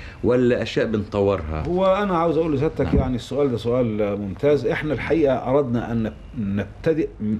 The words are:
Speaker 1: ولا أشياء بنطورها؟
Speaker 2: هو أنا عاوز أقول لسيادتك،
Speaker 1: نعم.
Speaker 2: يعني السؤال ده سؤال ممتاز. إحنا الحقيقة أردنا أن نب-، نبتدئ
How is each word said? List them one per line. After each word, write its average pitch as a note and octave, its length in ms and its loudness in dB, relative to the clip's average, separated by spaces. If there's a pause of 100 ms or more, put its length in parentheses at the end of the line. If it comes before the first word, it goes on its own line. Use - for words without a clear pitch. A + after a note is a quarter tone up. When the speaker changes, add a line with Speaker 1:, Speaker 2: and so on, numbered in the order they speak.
(240)
Speaker 1:
ولا B2 380 4
أشياء A#2 240 -2
بنطورها؟ G2 840 0
Speaker 2:
هو F#3+ 280 2
أنا G3 220 0
عاوز E3 200 2
أقول E3 160 2
لسيادتك، C#3+ 320 0
Speaker 1:
نعم. - 120 2
Speaker 2:
يعني B2+ 180 0
السؤال C3 360 -2
ده A#2 60 0
سؤال G#2+ 600 0
ممتاز. B2 460 0
إحنا D#3+ 280 -2
الحقيقة C3+ 560 0
أردنا B2 420 0
أن A#2 120 0
نب-، G#2+ 100 -4 (260)
نبتدئ G#2 680 -2 (320)